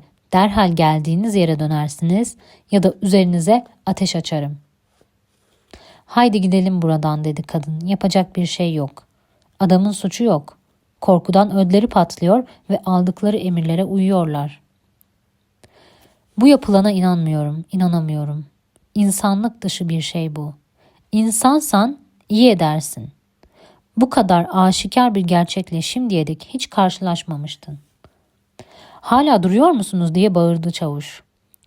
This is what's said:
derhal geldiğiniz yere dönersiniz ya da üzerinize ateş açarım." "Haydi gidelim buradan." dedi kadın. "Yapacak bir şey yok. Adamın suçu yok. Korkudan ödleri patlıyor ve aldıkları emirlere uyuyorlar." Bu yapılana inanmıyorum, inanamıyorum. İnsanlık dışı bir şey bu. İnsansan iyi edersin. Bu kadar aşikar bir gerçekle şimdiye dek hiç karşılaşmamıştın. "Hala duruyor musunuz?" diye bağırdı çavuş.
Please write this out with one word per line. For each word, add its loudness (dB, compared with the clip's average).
derhal 2
geldiğiniz 0
yere 0
dönersiniz -2
ya 4
da 2
üzerinize 2
ateş -4
açarım." -6
"Haydi 2
gidelim 0
buradan." -2
dedi -4
kadın. -6
"Yapacak -2
bir -2
şey -4
yok. -8
Adamın 2
suçu -6
yok. -2
Korkudan 2
ödleri 2
patlıyor 0
ve -2
aldıkları 0
emirlere -2
uyuyorlar." -2
Bu 6
yapılana 4
inanmıyorum, -2
inanamıyorum. -2
İnsanlık -2
dışı -6
bir -2
şey -6
bu. -10
İnsansan 0
iyi 6
edersin. -4
Bu 2
kadar 2
aşikar 2
bir 0
gerçekle -2
şimdiye -4
dek -10
hiç -10
karşılaşmamıştın. -4
"Hala 2
duruyor 4
musunuz?" -2
diye 2
bağırdı 0
çavuş. -10